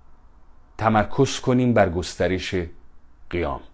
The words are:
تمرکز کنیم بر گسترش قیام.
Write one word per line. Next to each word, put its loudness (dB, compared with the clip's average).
تمرکز 2
کنیم 2
بر 4
گسترش -2
قیام. -4